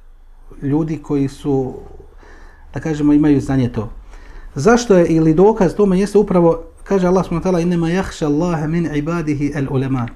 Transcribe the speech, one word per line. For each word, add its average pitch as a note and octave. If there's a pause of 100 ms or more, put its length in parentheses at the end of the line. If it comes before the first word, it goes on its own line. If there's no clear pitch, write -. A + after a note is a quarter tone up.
(640)
ljudi D3+
koji C#3
su, C3+ (1000)
da C#3
kažemo, D3
imaju D3
znanje C3
to. A2 (640)
Zašto G#3
je, E3+
ili D#3+
dokaz G3
tome F#3+
jeste G3+
upravo, F3 (220)
kaže F#3+
Allah, F3+
subhanahu E3+
wa F#3
ta'ala: E3
"Innama E3+
yakhsha F3
Allaha D#3
min E3
ibadihi D3
al-ulama." C3